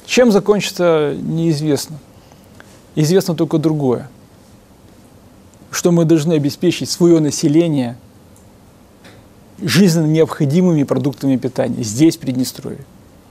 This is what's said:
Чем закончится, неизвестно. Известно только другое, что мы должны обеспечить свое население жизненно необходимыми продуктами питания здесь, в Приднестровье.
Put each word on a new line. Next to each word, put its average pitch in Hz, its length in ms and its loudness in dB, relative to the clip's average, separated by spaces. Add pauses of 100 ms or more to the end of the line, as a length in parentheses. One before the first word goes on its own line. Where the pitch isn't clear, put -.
Чем 240 260 4
закончится, 175 880 0
неизвестно. 156 760 -2 (1000)
Известно 165 380 0
только 160 240 -2
другое, 147 500 -2 (1600)
что - 200 0
мы 170 140 4
должны 160 280 2
обеспечить 143 560 -2
свое 170 300 4
население 147 760 0 (1600)
жизненно 165 460 2
необходимыми 156 800 2
продуктами 131 520 -2
питания 123 480 -4
здесь, 135 320 2
в - 40 -14
Приднестровье. - 680 -8 (460)